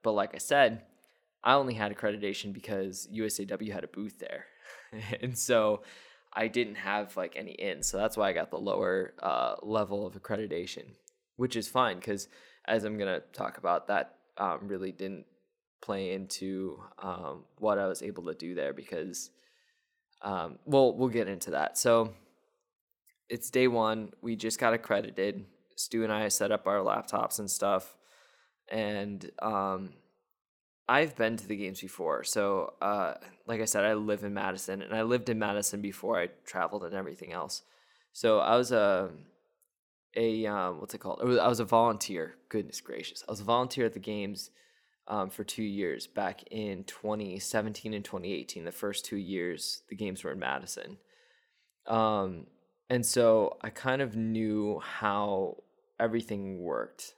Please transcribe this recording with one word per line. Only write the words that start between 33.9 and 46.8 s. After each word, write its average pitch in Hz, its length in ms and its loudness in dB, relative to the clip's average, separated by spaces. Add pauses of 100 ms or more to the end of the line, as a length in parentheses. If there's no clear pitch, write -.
live 104 300 0
in 101 100 -4
Madison, 98 480 -4
and - 120 -6
I 110 80 0
lived 120 260 2
in 110 100 0
Madison 104 440 0
before 98 360 -2
I 87 100 0 (160)
traveled 92 400 -2
and 87 100 -6
everything 87 380 -8
else. 82 300 -6 (500)
So 110 260 4
I 98 180 6
was 123 160 2
a, 98 380 4 (1040)
a, 110 320 2
um, 90 340 -2
what's 101 140 -10
it - 40 -12
called? - 220 -6
I - 40 0
was, 123 140 6
I 95 100 6
was 120 120 2
a 113 40 0
volunteer. 104 720 2 (120)
Goodness - 320 -4
gracious. - 460 -10
I - 40 -10
was 101 100 -6
a 101 40 -10
volunteer 120 420 2
at 113 80 0
the 104 60 -8
games, 101 500 -6 (580)
um, 95 220 -2
for 101 140 -8
two 110 200 -6
years 98 420 -2
back - 440 -4
in 101 340 -6